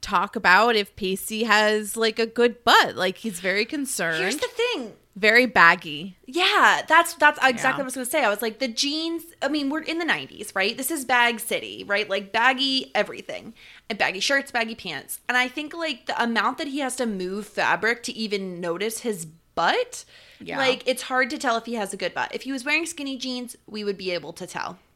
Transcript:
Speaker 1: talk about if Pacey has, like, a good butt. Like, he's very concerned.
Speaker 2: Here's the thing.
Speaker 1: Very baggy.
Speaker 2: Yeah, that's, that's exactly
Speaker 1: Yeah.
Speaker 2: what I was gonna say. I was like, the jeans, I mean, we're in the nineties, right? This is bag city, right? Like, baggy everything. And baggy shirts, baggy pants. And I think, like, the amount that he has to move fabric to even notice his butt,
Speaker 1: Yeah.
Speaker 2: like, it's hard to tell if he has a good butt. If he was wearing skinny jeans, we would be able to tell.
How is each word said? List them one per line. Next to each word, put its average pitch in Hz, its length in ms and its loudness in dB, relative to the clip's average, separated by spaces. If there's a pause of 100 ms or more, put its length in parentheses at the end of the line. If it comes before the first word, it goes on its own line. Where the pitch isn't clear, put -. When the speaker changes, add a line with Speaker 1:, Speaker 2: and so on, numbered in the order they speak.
Speaker 1:
talk 180 320 0
about 208 400 6
if 208 220 -2
Pacey 208 480 -4
has, 214 520 4
like, 220 220 0
a 226 80 2
good 240 380 2
butt. 381 320 6
Like, 185 220 -2
he's 202 220 -8
very 190 240 0
concerned. 240 560 -2
Speaker 2:
Here's 196 160 -2
the 480 120 -4
thing. 453 440 -4 (220)
Speaker 1:
Very 220 320 4
baggy. 175 720 4 (100)
Speaker 2:
Yeah, 302 640 4
that's, 339 260 4
that's 302 240 4
exactly 262 240 2
Speaker 1:
Yeah. 262 140 2
Speaker 2:
what - 40 -4
I 269 40 -2
was 254 100 -10
gonna 262 120 -6
say. 294 180 0
I 220 40 4
was 208 140 0
like, 220 160 -4
the 269 100 -2
jeans, 311 540 -4 (180)
I 269 80 0
mean, 285 220 0
we're 311 120 -4
in 320 160 -4
the 349 60 -2
nineties, 180 520 -4
right? 196 200 0
This 262 140 -6
is 302 140 -4
bag 240 360 2
city, 113 460 -6
right? 202 240 -2
Like, 196 220 -4
baggy 262 600 0
everything. 202 600 -6 (340)
And 208 100 -6
baggy 180 220 0
shirts, 277 300 0
baggy 226 240 -4
pants. 165 540 -10
And 247 100 0
I 254 80 2
think, 302 260 -8
like, 320 340 -6
the - 160 -4
amount 233 360 2
that 320 100 -4
he 277 120 -4
has 254 160 -4
to 247 100 -2
move 196 400 -6
fabric 196 560 0
to - 100 -8
even 196 480 -6
notice 180 400 -4
his 202 240 -4 (300)
butt, 302 500 0 (360)
Speaker 1:
Yeah. - 180 -8
Speaker 2:
like, 262 280 0
it's 254 160 0
hard 254 280 0
to 311 80 -6
tell 240 180 0
if 226 100 -4
he 240 80 -6
has 208 200 -4
a - 20 -10
good 180 160 -4
butt. - 220 -4
If - 80 -6
he 262 100 -6
was 262 120 -6
wearing 302 220 0
skinny 277 300 -8
jeans, 247 400 -8 (100)
we 214 180 -10
would 202 120 -2
be 185 140 -6
able 165 240 -6
to 180 120 -12
tell. - 320 -8 (180)